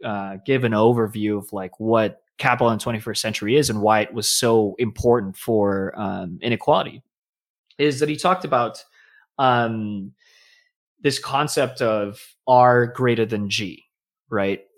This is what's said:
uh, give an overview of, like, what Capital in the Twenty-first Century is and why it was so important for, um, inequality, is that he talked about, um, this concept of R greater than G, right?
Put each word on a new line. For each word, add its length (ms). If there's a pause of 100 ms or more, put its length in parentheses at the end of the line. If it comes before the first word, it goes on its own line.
uh, 400
give 200
an 80
overview 680
of, 160
like, 260
what 380 (200)
Capital 340
in 80
the 40
Twenty-first 380
Century 340
is 140
and 140
why 160
it 160
was 120
so 520
important 580
for, 580
um, 460
inequality, 640 (720)
is 220
that 100
he 60
talked 280
about, 400 (540)
um, 760 (880)
this 180
concept 640
of 360 (280)
R 400
greater 400
than 200
G, 360 (460)
right? 340 (140)